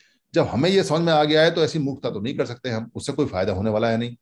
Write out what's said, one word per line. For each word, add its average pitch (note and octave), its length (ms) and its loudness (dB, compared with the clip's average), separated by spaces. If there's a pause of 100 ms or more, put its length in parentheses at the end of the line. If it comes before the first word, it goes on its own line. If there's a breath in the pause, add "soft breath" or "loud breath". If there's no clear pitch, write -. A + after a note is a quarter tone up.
(340 soft breath)
जब D#3 120 2
हमें C#3 240 0
ये F#3+ 140 4
समझ D#3 180 0
में E3+ 120 2
आ D3+ 100 4
गया D#3 180 4
है E3 100 6
तो E3 120 0
ऐसी D#3+ 160 -2
मूर्खता C3+ 300 -4
तो G#2+ 120 -6
नहीं B2+ 160 -4
कर C3+ 80 -2
सकते A#2+ 240 -10
हम, A2+ 260 -4
उससे C3+ 180 -8
कोई D3 120 0
फायदा F#2+ 280 -2
होने G2+ 160 -2
वाला A2 200 2
है A2+ 80 0
नहीं, A#2+ 240 -6